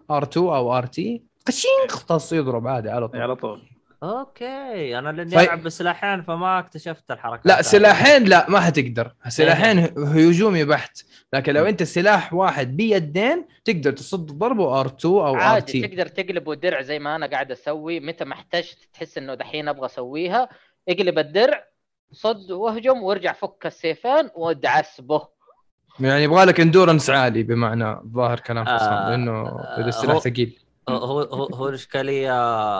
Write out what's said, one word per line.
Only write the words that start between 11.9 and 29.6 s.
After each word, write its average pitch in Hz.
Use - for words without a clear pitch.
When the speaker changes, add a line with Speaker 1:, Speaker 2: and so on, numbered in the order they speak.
Speaker 1:
واحد 147
بيدين، 208
تقدر 151
تصد 165
الضربة 202
وآر 135
تو 170
أو 139
Speaker 4:
عادي، 202
Speaker 1:
آر 202
تي. -
Speaker 4:
تقدر 180
تقلبه 175
درع 143
زي 143
ما 147
أنا 156
قاعد 135
أسوي. 156
متى 151
ما 135
احتجت -
تحس -
إنه 135
دحين 147
أبغى 139
أسويها، 170
اقلب 180
الدرع، 190
صد 202
واهجم، 226
وارجع 185
فك -
السيفين 226
وادعسبه. 147
Speaker 1:
يعني 139
يبغى 170
لك 180
endurance 165
عالي 127
بمعنى 113
ظاهر 120
كلام 117
حسام، 110
Speaker 3:
آه، 101
Speaker 1:
لأنه 117
Speaker 3:
آه، 123